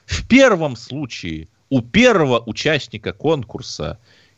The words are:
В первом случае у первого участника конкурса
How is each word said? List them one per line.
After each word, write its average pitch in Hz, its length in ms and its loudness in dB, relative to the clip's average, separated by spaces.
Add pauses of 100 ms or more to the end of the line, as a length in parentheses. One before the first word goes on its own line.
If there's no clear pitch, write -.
В - 220 -6
первом 196 480 4
случае 92 720 -10 (220)
у 131 100 0
первого 175 680 2
участника 113 680 -4
конкурса - 840 -6 (400)